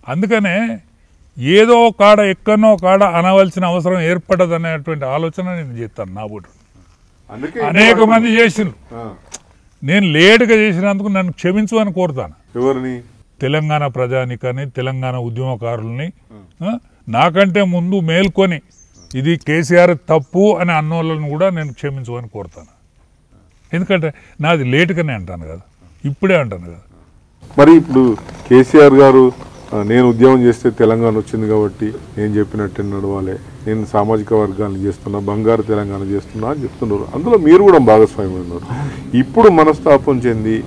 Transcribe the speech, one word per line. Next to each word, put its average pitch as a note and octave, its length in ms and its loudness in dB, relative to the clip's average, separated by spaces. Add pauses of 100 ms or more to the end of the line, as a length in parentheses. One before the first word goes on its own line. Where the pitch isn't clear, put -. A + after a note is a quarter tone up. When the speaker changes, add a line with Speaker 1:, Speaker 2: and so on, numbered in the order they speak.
Speaker 1:
అందుకనే G#3 680 -2 (580)
ఏదో A3+ 520 4
కాడ, G#3 300 4
ఎక్కడనో G#3+ 560 2
కాడ F#3 280 2
అనవలసిన F#3 640 2
అవసరం F3 360 -2
ఏర్పడదనేటువంటి E3 1040 -4
ఆలోచన E3 500 -6
నేను C#3+ 180 -12
చేస్తాను A2 400 -12
నా G#2+ 120 -12
బోటు. G#2 340 -18 (720)
Speaker 2:
అందుకే D#3 320 -10
Speaker 1:
అనేక G3 260 2
Speaker 2:
ఇప్పుడు A3 180 4
Speaker 1:
మంది A3+ 240 2
చేసిండ్రు. G#3+ 680 -2
Speaker 2:
ఆ. A2+ 180 -14 (720)
Speaker 1:
నేను F#3+ 220 0
లేటుగా G#3 500 4
చేసినందుకు G3+ 520 -2
నన్ను F#3+ 240 -4
క్షమించు G#3 460 -4
అని G3+ 160 -2
కోరుతాను. B2+ 680 -8
Speaker 2:
ఎవరిని? B2+ 420 -2 (400)
Speaker 1:
తెలంగాణ D3+ 460 -2
ప్రజానికాన్ని, B2+ 840 -6
తెలంగాణ B2+ 480 -8
ఉద్యమకారుల్ని, A#2+ 920 -8 (220)
Speaker 2:
ఆ. G#2 320 -18
Speaker 1:
ఆ, A#3 140 -6 (300)
నాకంటే F3 540 -2
ముందు F3+ 360 -4
మేల్కొని F3 600 -2 (540)
ఇది D3 220 -2
కేసీఆర్ E3+ 600 2 (120)
తప్పు F3+ 480 0
అని F3 140 -2
అన్నోళ్ళను D#3 580 -4
కూడా D#3+ 200 -2
నేను D#3 240 -8
క్షమించు C3 400 -10
అని A#2+ 140 -12
కోరుతాను. F2+ 400 -16 (1040)
ఎందుకంటే E3+ 400 -2 (280)
నాది D#3 220 0
లేటుగానే D#3 500 -2
అంటాను F2+ 300 -12
కదా, E2 180 -16 (440)
ఇప్పుడే F3 320 -2
అంటాను G2 280 -6
కదా. E2+ 140 -20 (800)
Speaker 2:
మరి D#3 180 8
ఇప్పుడు C3 400 2 (320)
కేసీఆర్ C3 440 8
గారు, C3 380 8 (420)
"ఆ, G#2 100 -4
నేను A#2+ 260 2
ఉద్యమం B2+ 320 4
చేస్తే A#2+ 280 2
తెలంగాణ A2+ 480 0
వచ్చింది A2 320 -6
కాబట్టి G#2+ 360 -2 (320)
నేను G#2 180 -4
చెప్పినట్టే G#2 480 -4
నడవాలి, G2 480 -6 (360)
నేను A2 180 -4
సామాజిక G#2+ 480 -2
వర్గాలను G2+ 440 -2
చేస్తున్నా, G2+ 420 -8
బంగారు G#2+ 420 -2
తెలంగాణ G#2 400 -6
చేస్తున్నా" G2+ 480 -8
అని D3 140 -8
చెప్తున్నారు. G#2+ 520 -6
అందులో G#3 220 0
మీరు F3 260 6
కూడా F#3 140 8
భాగస్వామి G#2+ 580 4
ఉన్నారు. F2 260 -10 (560)
ఇప్పుడు A3 320 4
మనస్తాపం D3 720 2
చెంది A2 480 -2